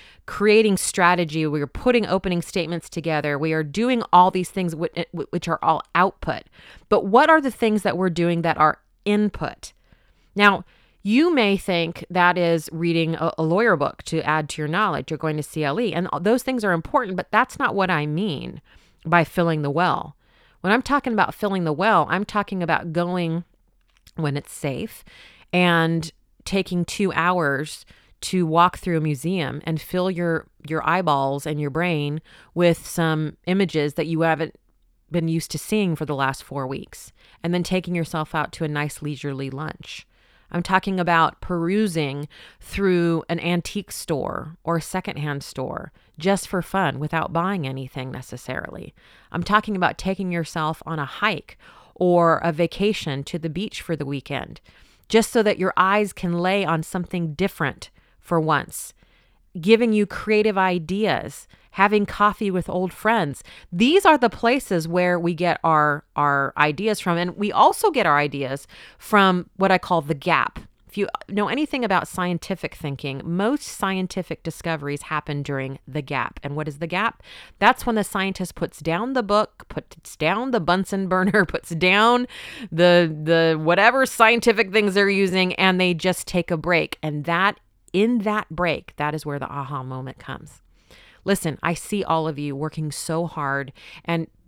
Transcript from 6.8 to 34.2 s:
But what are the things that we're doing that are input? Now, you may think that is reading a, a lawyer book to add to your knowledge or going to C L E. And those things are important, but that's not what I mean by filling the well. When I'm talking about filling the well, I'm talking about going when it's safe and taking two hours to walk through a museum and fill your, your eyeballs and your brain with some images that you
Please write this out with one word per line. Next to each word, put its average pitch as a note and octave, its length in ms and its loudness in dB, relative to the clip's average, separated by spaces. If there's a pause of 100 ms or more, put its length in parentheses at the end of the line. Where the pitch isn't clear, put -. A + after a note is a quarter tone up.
But G3+ 160 4
what A#3 220 6
are D#4+ 140 8
the C4+ 100 -2
things G#3+ 300 0
that F3 160 0
we're F#3 140 0
doing E3+ 320 0
that D#3+ 160 0
are D#3 200 0 (240)
input? G#3 680 -2 (640)
Now, G3+ 280 6 (420)
you C#4 300 4
may G3+ 220 4
think E3+ 520 -2
that F3 280 4
is E3+ 340 2
reading E3 440 0
a, E3 220 -2
a D#3+ 60 0
lawyer F#3+ 320 4
book C#3 280 -4
to - 220 -4
add D3+ 220 0
to - 140 -10
your D3+ 80 -4
knowledge E3 420 -2
or D#3 60 -4
going D#3 180 -4
to D3+ 80 -4
C D3+ 220 -4
L C#3+ 160 0
E. A3+ 120 -2
And F3 140 -2 (140)
those A3+ 220 2
things B3+ 200 -2
are G3+ 80 2
important, F3+ 460 0
but F#3 120 -8
that's A#3 300 2
not C4 160 0
what F#3+ 160 2
I D3+ 140 0
mean D3+ 560 -6 (440)
by E3+ 200 4
filling E3 380 0
the C#3+ 60 -2
well. D#3 460 0 (460)
When F#3 100 0
I'm A#3+ 100 4
talking C4+ 300 0
about G#3 240 0
filling F#3+ 300 -2
the D3+ 80 0
well, F3 360 4
I'm F#3+ 140 0
talking G3 400 -4
about E3 300 -2
going F3 500 -2 (720)
when D3 220 -2
it's - 160 -10
safe - 500 -8 (480)
and E3 580 2 (360)
taking F#3 400 -2
two G3 260 -2
hours D#3+ 760 0 (360)
to F3+ 240 0
walk E3+ 320 4
through F3 180 -2
a D#3 60 2
museum D3+ 640 -2
and D#3+ 160 -2
fill F3+ 280 -2
your, E3+ 380 -2 (180)
your D#3 220 -4
eyeballs C#3+ 580 0
and D3+ 140 -4
your D3 100 -2
brain D#3 520 -2 (320)
with F3 340 2
some D#3+ 480 0 (100)
images D#3+ 500 0
that D#3+ 120 -2
you D#3+ 140 -2